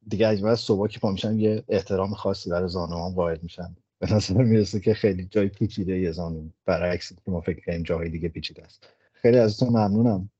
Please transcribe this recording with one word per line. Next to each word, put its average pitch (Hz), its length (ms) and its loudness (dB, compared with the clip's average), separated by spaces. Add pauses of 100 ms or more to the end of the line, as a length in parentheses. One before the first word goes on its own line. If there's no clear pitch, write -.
دیگه 110 200 2
از 107 140 2
بعد 110 140 2
صبح 107 340 0
که - 100 -8
پا 107 120 0
می‌شم 107 280 -2
یه 107 300 0
احترام 98 460 0
خاصی 98 360 -4
برای 90 180 -2
زانوام 85 460 -6
قائل 85 280 -2
می‌شم. 85 340 -14 (220)
به 92 140 -2
نظر 104 300 2
میرسه 110 380 4
که 110 140 2
خیلی 92 300 0
جای 98 240 0
پیچیده 95 500 -2
یه 87 140 0
زانو، 82 360 -8 (160)
برعکس 87 480 -2
که - 180 -12
ما 87 100 -2
فکر - 260 -6
کنیم 85 160 -4
جاهای 82 260 -4
دیگه 82 200 -6
پیچیده - 360 -12
است. - 240 -20 (240)
خیلی 123 260 4
ازتون 113 300 4
ممنونم 107 720 2